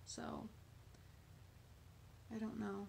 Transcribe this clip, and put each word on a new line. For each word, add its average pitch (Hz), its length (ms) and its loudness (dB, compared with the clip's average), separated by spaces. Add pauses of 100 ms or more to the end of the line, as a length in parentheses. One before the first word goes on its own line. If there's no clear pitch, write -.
So, - 460 2 (1800)
I 226 80 4
don't 220 220 6
know. 202 280 6